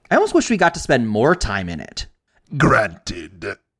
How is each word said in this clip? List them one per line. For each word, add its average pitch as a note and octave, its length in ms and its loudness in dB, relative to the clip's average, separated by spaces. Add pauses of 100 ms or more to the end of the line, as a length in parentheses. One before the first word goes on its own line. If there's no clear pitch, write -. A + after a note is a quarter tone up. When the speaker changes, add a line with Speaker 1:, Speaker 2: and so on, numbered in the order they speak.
Speaker 1:
I - 60 2
almost G4 180 2
wish D#4+ 160 2
we A#3 60 0
got F3 200 2
to D#3+ 40 -10
spend A#2+ 300 0
more A#2+ 260 4
time G2 320 -4
in E2 140 -8
it. - 260 -14 (500)
Speaker 2:
Granted. F#2+ 1000 -2 (220)